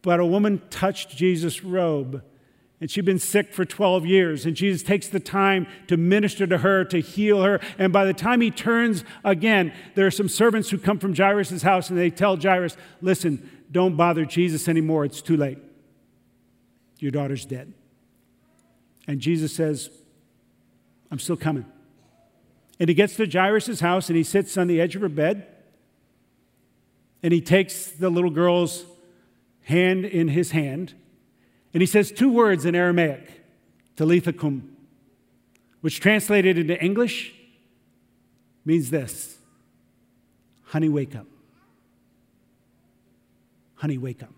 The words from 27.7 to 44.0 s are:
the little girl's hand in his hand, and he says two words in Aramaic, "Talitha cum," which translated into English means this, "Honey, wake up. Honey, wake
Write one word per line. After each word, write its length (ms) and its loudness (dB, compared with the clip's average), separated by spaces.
the 180 -4
little 220 0
girl's 540 0
hand 400 0
in 240 -2
his 220 -2
hand, 440 -4
and 100 0
he 40 6
says 260 2
two 200 2
words 340 4
in 80 2
Aramaic, 720 0
"Talitha 380 2
cum," 420 -6
which 180 -6
translated 580 2
into 260 -2
English 500 -2
means 240 0
this, 480 -8
"Honey, 260 -2
wake 260 -4
up. 120 -16
Honey, 240 -4
wake 240 -10